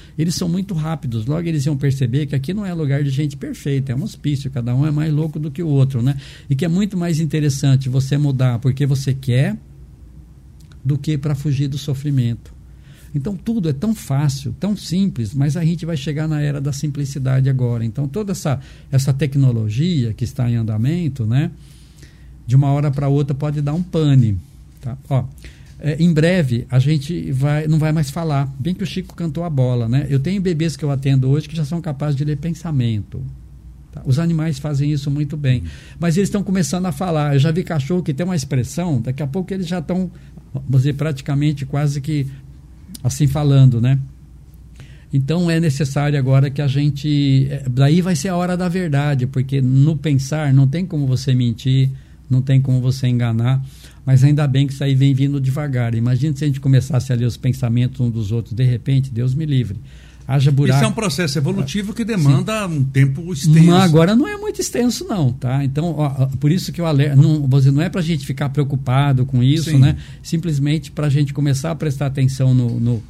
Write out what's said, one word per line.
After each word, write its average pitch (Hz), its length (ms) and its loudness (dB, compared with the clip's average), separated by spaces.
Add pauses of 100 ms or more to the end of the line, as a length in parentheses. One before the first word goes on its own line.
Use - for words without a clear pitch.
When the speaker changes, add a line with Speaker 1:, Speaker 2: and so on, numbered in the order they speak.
(180)
Speaker 1:
Eles 160 180 -2
são 180 140 -4
muito 190 240 -4
rápidos. 151 520 -4
Logo 165 220 -2
eles 151 180 -2
iam 156 120 0
perceber 135 480 0
que 143 100 -4
aqui 135 180 -2
não 208 120 -4
é 180 80 -6
lugar 147 300 -2
de 143 60 0
gente 147 280 -2
perfeita, 139 560 -4
é - 20 -2
um 143 80 -2
hospício, 143 480 -4
cada 120 240 -4
um 139 100 2
é 156 60 0
mais 151 220 0
louco 156 260 -2
do 156 120 -6
que 170 120 -8
o 160 40 -2
outro, 135 340 0
né? 135 140 0 (340)
E 139 60 0
que 139 100 -2
é - 20 -2
muito 190 300 0
mais 170 240 -2
interessante 143 680 0
você 135 280 0
mudar 127 420 0
porque 135 260 -2
você 135 280 0
quer 135 440 0 (1300)
do 143 120 0
que 151 200 -2
pra 147 180 -2
fugir 143 320 -2
do 143 100 -4
sofrimento. 135 800 -2 (580)
Então 147 220 -4
tudo 214 320 -2
é 147 60 0
tão 208 200 -2
fácil, 139 640 -2
tão 196 200 -2
simples, 156 560 -2
mas 139 240 0
a 170 80 -2
gente 165 200 -2
vai 165 120 -4
chegar 156 320 -4
na 151 100 0
era 143 220 -2
da 143 100 -2
simplicidade 135 760 -2
agora. 120 340 0
Então 139 240 -4
toda 202 240 -4
essa, 147 300 -2 (280)
essa 135 220 2
tecnologia 135 1000 0
que 120 100 -6
está 120 260 -2
em 117 60 0
andamento, 123 720 -2
né, 143 260 2 (920)
de 117 100 2
uma 139 160 6
hora 147 180 2
pra 139 200 -2
outra 143 260 0
pode 151 260 -4
dar 143 120 -2
um 180 100 -2
pane, 135 540 4 (420)
tá? 123 180 -10 (120)
Ó, 131 160 0 (540)
é, 147 220 -2
em 170 120 4
breve 151 560 2
a 127 100 4
gente 156 540 0
vai, 147 340 0
não 156 120 2
vai 156 120 2
mais 156 180 0
falar, 143 480 -2
bem 170 160 -4
que 196 100 -6
o - 40 -4
Chico - 280 -8
cantou 170 280 -4
a 175 60 -6
bola, 123 400 0
né? 139 200 0
Eu 135 100 2
tenho 185 220 -2
bebês 165 360 -2
que - 80 -6
eu 143 60 0
atendo 135 360 2
hoje 147 220 0
que - 60 -10
já 160 100 -2
são 160 160 -4
capazes 147 340 -4
de 135 80 -4
ler 147 140 -2
pensamento, 139 840 -4 (720)
tá? - 140 -14
Os 143 140 2
animais 160 400 -2
fazem 147 320 -2
isso 147 200 -2
muito 147 240 -4
bem, 131 260 0
Speaker 2:
Uhum. 85 60 -8 (320)
Speaker 1:
mas 165 160 0
eles 196 140 2
estão 202 140 -2
começando 185 420 -2
a 180 80 -2
falar. 151 420 0
Eu 139 40 4
já 160 120 4
vi 180 120 0
cachorro 180 400 -2
que - 100 -4
tem 175 120 -4
uma 185 100 -2
expressão, 139 640 -2
daqui 131 220 -6
a 139 40 -4
pouco 185 260 -6
eles 190 140 -4
já 180 120 -2
estão, 180 320 -4 (420)
vamos 135 280 2
dizer, 143 120 0
praticamente 143 720 -2
quase 143 360 -2
que 147 260 -2 (760)
assim 143 240 2
falando, 135 520 6
né? 131 200 4 (1120)
Então 156 360 0
é 165 100 2
necessário 147 580 0
agora 135 320 4
que 135 120 -4
a 143 60 0
gente, 143 800 2
é, 139 200 -8
daí 139 320 4
vai 180 140 0
ser 165 140 -4
a 180 60 -2
hora 180 220 0
da 180 100 -2
verdade, 147 600 0
porque 135 340 -2
no 135 360 4
pensar 143 560 0
não 135 140 6
tem 165 180 -2
como 151 220 -4
você 131 260 0
mentir, 131 560 2 (400)
não 127 120 2
tem 135 200 4
como 127 200 0
você 131 260 0
enganar, 120 560 0 (420)
mas 131 180 6
ainda 147 240 4
bem 139 200 2
que 135 60 -8
isso - 100 -6
aí 139 120 2
vem 139 180 4
vindo 139 260 0
devagar. 131 560 -2
Imagina 127 400 0
se 139 80 -6
a 151 40 0
gente 139 120 0
começasse 131 540 2
a - 20 2
ler 120 100 0
os 117 120 -2
pensamentos 123 640 -2
um 120 80 2
dos 107 220 -4
outros, 113 220 -4
de 117 100 0
repente, 131 480 0
Deus 123 220 -2
me 160 120 -2
livre. 123 340 -2 (500)
Haja 139 220 4
buraco. 135 260 4
Speaker 2:
Isso 143 60 4
é 220 60 4
um 208 40 -2
processo 180 440 -2
evolutivo 190 560 -2
que 233 100 -4
demanda 196 640 2
Speaker 1:
Sim. 160 120 -2
Speaker 2:
um 131 40 2
tempo 139 480 0
extenso. 165 340 6
Speaker 1:
Mas 175 160 8
agora 170 320 6
não 285 140 4
é 415 80 -4
muito 415 240 -6
extenso, 247 460 -2
não, 170 260 0
tá? 131 320 -2
Então, 143 340 -2
ó, 147 220 -2
ó, 131 60 2
por 135 260 0
isso 175 220 -2
que 170 80 -8
eu 170 40 -2
aler-, 143 300 2
não, 151 320 6
vou 135 140 4
dizer, 135 100 6
não 139 100 2
é 180 60 0
pra 190 140 -2
gente 156 240 -2
ficar 139 240 -4
preocupado 135 760 0
com 131 160 0
isso, 151 300 2
Speaker 2:
Sim. 143 80 6
Speaker 1:
né? 147 160 6 (260)
Simplesmente 156 720 -2
pra 151 160 -2
gente 139 260 2
começar 147 380 0
a 160 40 -4
prestar 143 320 -2
atenção 131 460 2
no, 120 240 2
no, 117 320 0